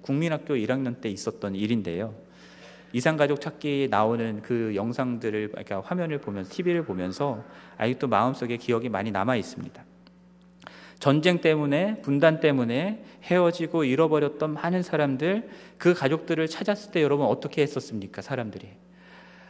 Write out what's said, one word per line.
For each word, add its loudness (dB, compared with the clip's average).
국민학교 -2
일 0
학년 -4
때 -4
있었던 -6
일인데요. -2
이상가족 0
찾기 -2
나오는 0
그 -2
영상들을, -2
그러니까 -8
화면을 -4
보면서, -8
티비를 0
보면서 -4
아직도 0
마음속에 0
기억이 -2
많이 -4
남아 0
있습니다. -8
전쟁 4
때문에, 2
분단 4
때문에 2
헤어지고 2
잃어버렸던 2
많은 0
사람들, 0
그 6
가족들을 0
찾았을 -4
때 2
여러분 4
어떻게 0
했었습니까? -4
사람들이 -8